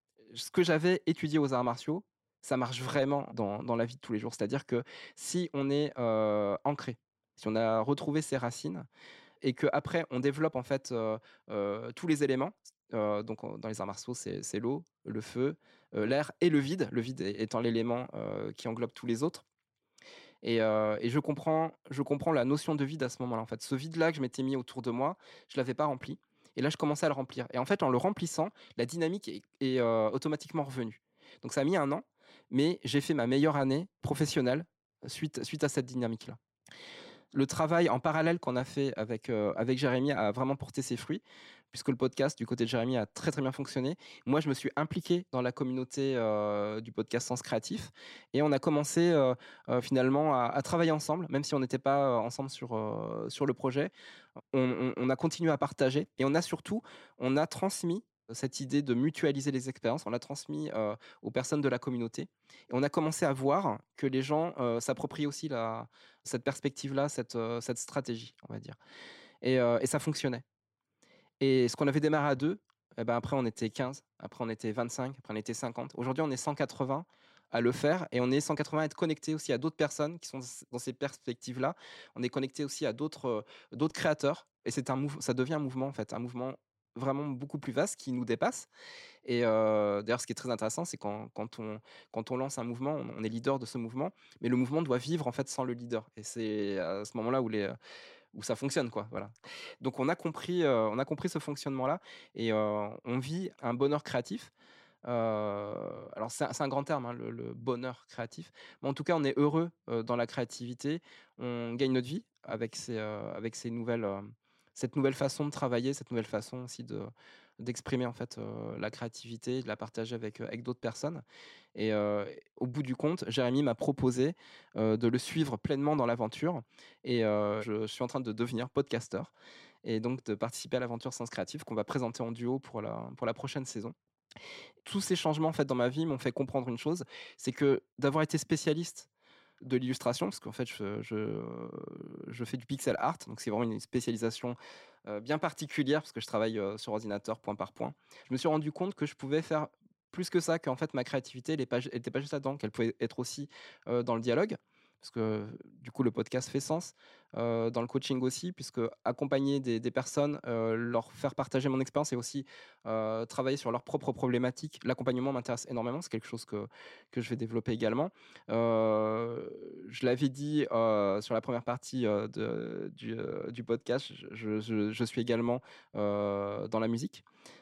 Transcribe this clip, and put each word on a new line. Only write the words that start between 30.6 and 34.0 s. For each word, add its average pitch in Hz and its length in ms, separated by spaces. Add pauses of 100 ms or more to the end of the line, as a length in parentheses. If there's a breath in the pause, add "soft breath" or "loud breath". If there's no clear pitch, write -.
revenue. 131 400 (400 loud breath)
Donc, 120 100
ça 139 100
a - 20
mis 180 120
un 139 140
an, 156 140 (460 soft breath)
mais 151 340
j'ai 139 160
fait 160 140
ma 120 120
meilleure 143 300
année 139 320 (140)